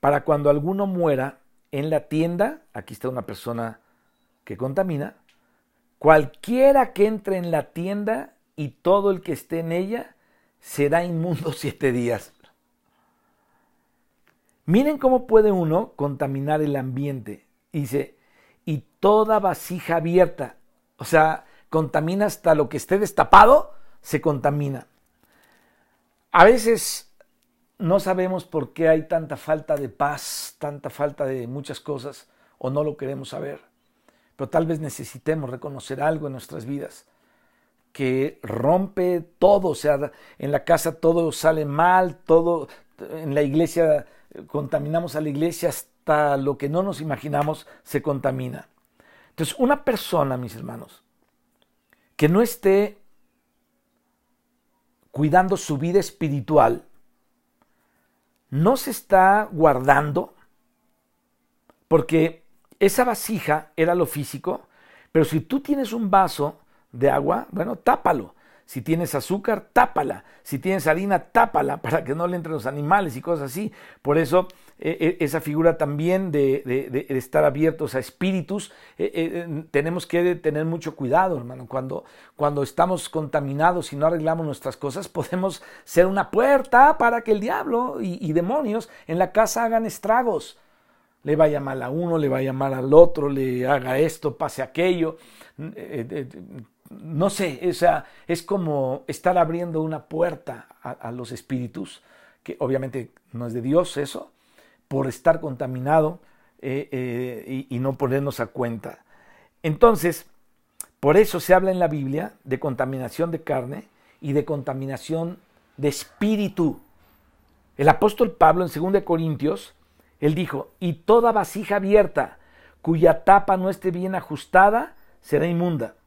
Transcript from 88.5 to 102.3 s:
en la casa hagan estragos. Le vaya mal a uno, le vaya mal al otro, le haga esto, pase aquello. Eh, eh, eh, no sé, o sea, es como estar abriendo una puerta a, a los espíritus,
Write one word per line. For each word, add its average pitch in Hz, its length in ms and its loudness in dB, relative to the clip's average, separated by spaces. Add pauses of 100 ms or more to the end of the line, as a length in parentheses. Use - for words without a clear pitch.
en 160 100 -4
la 180 140 0
casa 226 320 2
hagan 226 200 0
estragos. 220 760 -2 (640)
Le 143 120 0
vaya 151 220 4
mal 135 240 -6
a 123 80 -6
uno, 170 280 -2
le 147 100 0
vaya 131 240 -2
mal 135 200 -2
al 131 220 0
otro, 156 340 8
le 131 380 -2
haga 131 320 0
esto, 151 400 -2
pase 147 240 -6
aquello. 165 540 -2 (420)
Eh, 156 180 -12
eh, 131 560 -10
eh, - 300 -18 (280)
no 160 400 -4
sé, 175 380 -6
o 175 40 -2
sea, 170 320 0 (220)
es 170 160 -4
como 147 640 -2
estar 180 320 0
abriendo 165 420 -2
una 156 240 -6
puerta 151 640 -6 (140)
a, 123 80 -12
a 117 220 -12
los 120 200 -12
espíritus, 120 720 -10 (400)